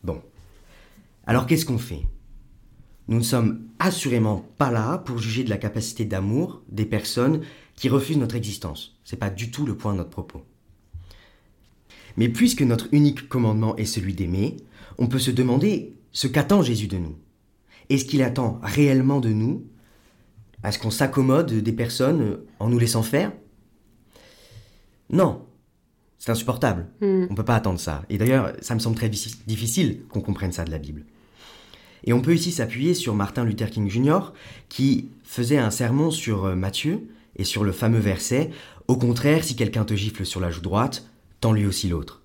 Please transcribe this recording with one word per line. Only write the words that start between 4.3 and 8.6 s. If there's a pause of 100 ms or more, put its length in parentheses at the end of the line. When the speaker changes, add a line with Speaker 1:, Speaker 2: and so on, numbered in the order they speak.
Speaker 1:
pas
là
pour
juger
de
la
capacité
d'amour
des
personnes (340)
qui
refusent
notre
existence.